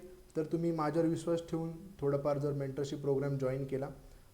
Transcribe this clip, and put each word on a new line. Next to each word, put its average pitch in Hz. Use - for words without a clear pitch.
तर 160
तुम्ही 170
माझ्यावर 160
विश्वास 165
ठेवून 165
थोडाफार 143
जर 143
मेंटरशिप 143
प्रोग्राम 139
जॉईन 131
केला 135